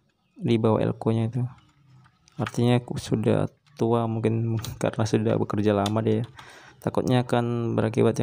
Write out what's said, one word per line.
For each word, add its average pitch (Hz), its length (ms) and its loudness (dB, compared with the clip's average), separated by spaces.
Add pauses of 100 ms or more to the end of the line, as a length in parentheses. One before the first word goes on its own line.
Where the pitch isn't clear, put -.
(400)
di 120 160 2
bawah 110 240 2
elko-nya 113 480 0
itu. 123 160 -4 (960)
Artinya 120 400 2
aku - 160 -8
sudah 107 560 0 (240)
tua 117 320 0
mungkin 113 500 -2
<laughs> - 240 -8
karena - 220 0
sudah 110 320 2
bekerja 104 400 0
lama 104 240 0
dia 110 240 0
ya. - 20 -4 (540)
Takutnya - 480 0
akan 120 480 0
berakibat 113 480 2